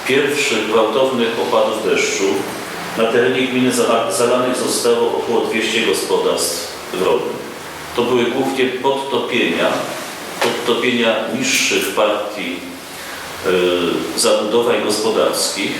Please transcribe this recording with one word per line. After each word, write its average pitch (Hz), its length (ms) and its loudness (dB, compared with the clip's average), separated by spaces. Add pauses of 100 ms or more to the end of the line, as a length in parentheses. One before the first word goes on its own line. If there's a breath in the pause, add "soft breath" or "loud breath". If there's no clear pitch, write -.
pierwszych 135 600 2
gwałtownych 117 640 2 (180)
opadów 107 380 2
deszczu 98 480 2 (640)
na 113 60 2
terenie 127 440 2
gminy 127 240 2
zala-, 117 400 2
zalanych 127 460 2
zostało 117 600 2
około 110 240 0
dwieście 110 400 0
gospodarstw 90 920 0 (200)
w 90 80 0
Rogu. - 280 2 (680)
To 120 60 2
były 120 220 2
głównie 127 420 0
podtopienia, 123 1040 -2 (720)
podtopienia 117 760 0 (240)
niższych - 560 0
partii, 101 600 0 (880 loud breath)
e, 90 760 2
zabudowań 113 680 2
gospodarskich. 104 960 0